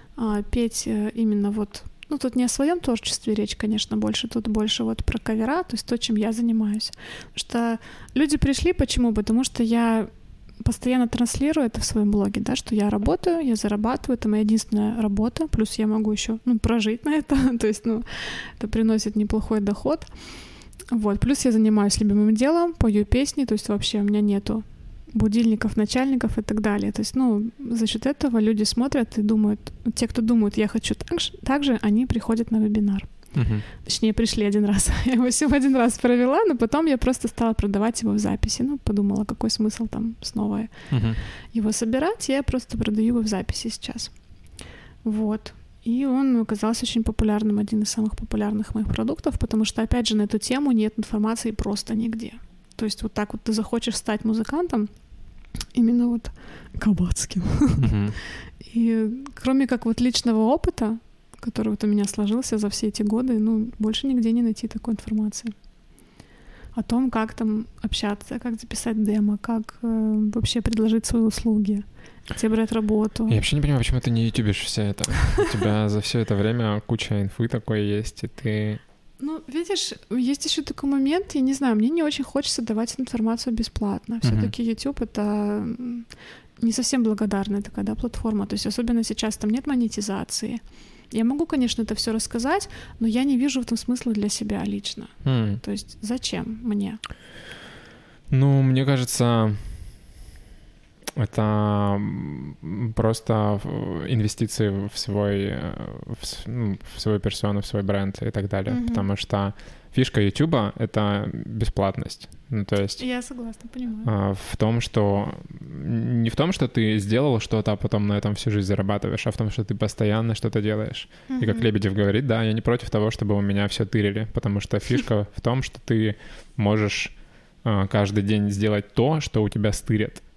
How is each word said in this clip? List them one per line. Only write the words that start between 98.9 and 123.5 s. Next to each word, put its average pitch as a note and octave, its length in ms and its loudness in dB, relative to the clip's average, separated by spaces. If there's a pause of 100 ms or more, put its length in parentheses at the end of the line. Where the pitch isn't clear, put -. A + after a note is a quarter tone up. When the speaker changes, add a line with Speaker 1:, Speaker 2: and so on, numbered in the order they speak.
Speaker 2:
это, G#2 840 2
м, E2+ 960 -6
просто A2 720 2
в-, F2+ 440 -4
инвестиции A2 600 0 (200)
в - 80 -14
свой, G2+ 540 0
э, - 220 -6 (480)
в - 40 -12
с-, - 220 -10
ну, A2 320 -2 (160)
в - 60 -10
свою G#2+ 180 2
персону, G2+ 420 0
в - 60 -4
свой G#2 160 -2
бренд G2 400 0
и - 80 -4
так G2+ 180 -2
далее. G#2 260 -2
Speaker 1:
Мгм. A#3+ 120 -2
Speaker 2:
Потому G2+ 300 0
что G2 360 0 (400)
фишка B2+ 280 2
Ютуба — A2+ 580 2
это G#2 540 0
бесплатность. - 960 -4 (220)
Ну, G#2 140 -2
то G#2 180 -2
есть, - 200 -4
Speaker 1:
Я B3 200 -4
согласна, A#3 520 -12
понимаю. A#3 320 -8
Speaker 2:
а, G2+ 280 2
в - 220 -8
том, A2+ 240 2
что G2+ 540 0 (260)
н-, A#2 600 -2
не A2+ 80 2
в - 60 -4
том, E3+ 160 2
что C3 160 0
ты A2 300 2
сделал A2+ 420 2
что-то, G#2+ 320 0
а G2+ 40 0
потом G#2 300 0
на G#2 100 2
этом G#2 180 0
всю - 180 -2
жизнь G2+ 160 2
зарабатываешь, G2+ 580 0
а A2 40 0
в - 60 -2
том, G#2+ 140 -2
что G#2+ 140 -2
ты G#2 100 -4
постоянно A2 640 0
что-то G#2+ 260 -2
делаешь. G#2+ 460 -4 (200)
И B3+ 180 -2
как A#3 100 2
Speaker 1:
Мгм. A3+ 80 0
Speaker 2:
Лебедев G3 300 2
говорит, G#2 320 2
да, A2+ 180 2
я A2 80 2
не A2 80 -2
против - 280 0
того, G#2+ 220 2
чтобы G#2 240 0
у G2+ 60 2
меня G2+ 260 2